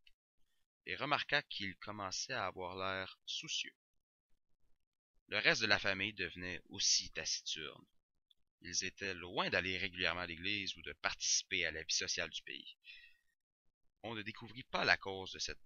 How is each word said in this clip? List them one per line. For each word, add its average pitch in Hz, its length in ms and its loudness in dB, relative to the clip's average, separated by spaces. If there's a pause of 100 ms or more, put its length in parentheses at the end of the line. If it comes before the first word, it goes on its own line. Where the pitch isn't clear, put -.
(880)
et 92 100 -2
remarqua 139 460 2
qu'il 98 340 -6
commençait 104 580 -4
à 107 120 0
avoir 92 300 -4
l'air 95 500 -2
soucieux. - 480 -4 (1500)
Le 101 100 0
reste 127 240 6
de 110 40 6
la 101 120 8
famille 98 340 2
devenait 90 560 -4
aussi - 440 4
taciturne. - 720 -4 (760)
Ils 87 240 0
étaient 95 300 -4
loin 95 340 -2
d'aller 92 300 4
régulièrement 90 440 0
à 87 40 -2
l'église 90 500 -2
ou 82 60 -14
de 73 120 -6
participer - 720 2
à 80 60 0
la 78 120 -4
vie - 120 -2
sociale 90 360 0
du - 120 -8
pays. 69 340 -12 (1300)
On 113 120 -6
ne 107 80 -4
découvrit 113 420 -10
pas - 200 0
la 92 140 8
cause 95 340 -6
de - 60 -8
cette - 280 -4